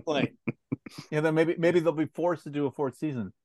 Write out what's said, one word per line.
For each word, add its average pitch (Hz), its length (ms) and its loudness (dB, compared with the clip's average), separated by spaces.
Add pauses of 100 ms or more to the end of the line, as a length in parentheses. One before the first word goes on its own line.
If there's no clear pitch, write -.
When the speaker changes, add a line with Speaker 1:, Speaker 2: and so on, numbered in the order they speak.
Speaker 1:
play. 135 300 -2 (760)
Speaker 2:
Yeah, 151 100 0
then 156 140 2
maybe, 160 220 4
maybe 175 240 4
they'll 160 120 2
be 151 200 -2
forced 165 320 -2
to 156 60 -12
do 143 160 -2
a 131 40 0
fourth 135 280 -4
season 123 340 -4 (120)